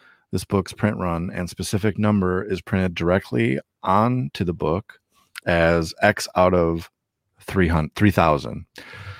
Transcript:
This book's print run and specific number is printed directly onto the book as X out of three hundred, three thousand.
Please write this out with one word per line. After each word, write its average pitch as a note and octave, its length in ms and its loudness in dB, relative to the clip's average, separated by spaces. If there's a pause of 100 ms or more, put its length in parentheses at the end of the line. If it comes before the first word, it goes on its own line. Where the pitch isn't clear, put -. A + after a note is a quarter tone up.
(320)
This F#2+ 120 -4
book's G2 280 -2
print G#2+ 240 -2
run F2 380 -4
and F2 160 -6
specific G2+ 480 -4
number G2 440 0
is G2 200 -6
printed F#2 320 -2
directly A2+ 680 0 (220)
onto A#2+ 600 0
the F2 120 -4
book D#2+ 460 -4 (440)
as E2+ 560 2
X G#2 340 2
out F#2 200 4
of E2+ 360 0 (500)
three F2+ 280 0
hundred, D#2 260 0
three G#2 160 4
thousand. D2+ 540 2 (560)